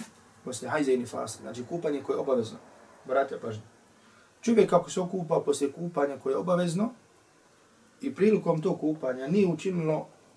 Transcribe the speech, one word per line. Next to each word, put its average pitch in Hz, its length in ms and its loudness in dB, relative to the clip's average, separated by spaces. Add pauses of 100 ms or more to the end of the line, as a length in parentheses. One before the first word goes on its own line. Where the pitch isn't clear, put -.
(460)
poslije 127 240 -8
hajza 135 220 2
i 123 60 6
nifasa, 120 440 -6
znači 123 240 -10
kupanje 156 380 -4
koje 139 120 -2
je - 60 -2
obavezno, 113 360 0 (480)
obratite 135 340 0
pažnju. 110 240 -8 (800)
Čovjek 220 320 6
ako 175 160 4
se - 100 -4
okupa 175 460 0
poslije 143 260 0
kupanja 151 460 -2
koje 135 160 -2
je 139 40 0
obavezno 180 560 0 (1080)
i 139 140 -6
prilikom 170 460 4
tog 165 180 0
kupanja 135 480 -2
nije 190 200 4
učinilo, 165 600 -2 (300)